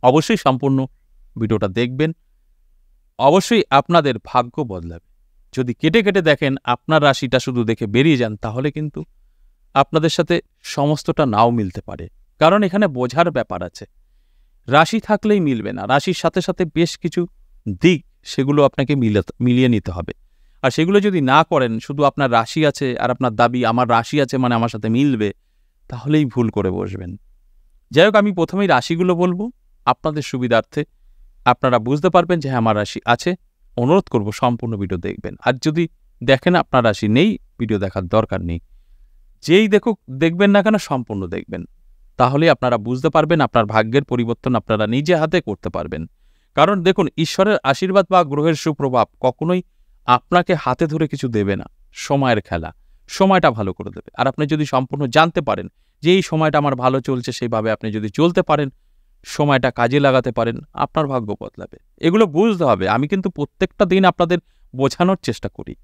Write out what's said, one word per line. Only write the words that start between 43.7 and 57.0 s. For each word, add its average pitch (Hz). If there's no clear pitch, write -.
পরিবর্তন 120
আপনারা 107
নিজে 147
হাতে 160
করতে -
পারবেন। 80
কারণ 180
দেখুন, 185
ঈশ্বরের 190
আশীর্বাদ 185
বা 180
গ্রহের 147
সুপ্রভাব 139
কখনোই 170
আপনাকে 175
হাতে 147
ধরে 156
কিছু 135
দেবে 101
না, -
সময়ের 131
খেলা, 82
সময়টা 185
ভালো 107
করে -
দেবে। -
আর 123
আপনি 147
যদি 151
সম্পূর্ণ 135
জানতে 160
পারেন 95
যে 165
এই 190
সময়টা 156
আমার 143
ভালো 131